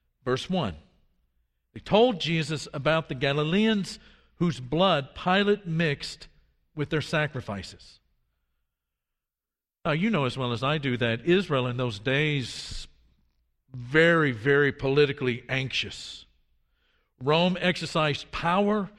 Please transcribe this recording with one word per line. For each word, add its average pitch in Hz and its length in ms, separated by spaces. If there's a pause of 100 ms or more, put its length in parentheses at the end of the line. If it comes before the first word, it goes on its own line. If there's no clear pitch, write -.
(240)
Verse 127 260
one, 143 240 (960)
they - 80
told 214 400
Jesus 156 540
about 156 340
the 151 60
Galileans 156 840 (380)
whose 160 240
blood 147 540
Pilate 202 520
mixed 160 600 (480)
with 147 160
their 156 100
sacrifices. 123 1000 (1800)
Now, 165 80
you 175 180
know 156 140
as 120 120
well 123 160
as 113 100
I 147 160
do 135 200
that 117 260
Israel 156 440
in 123 80
those 123 220
days, 135 880 (840)
very, 151 600
very 139 400
politically 135 760
anxious. - 800 (960)
Rome 170 360
exercised 160 720
power. 202 680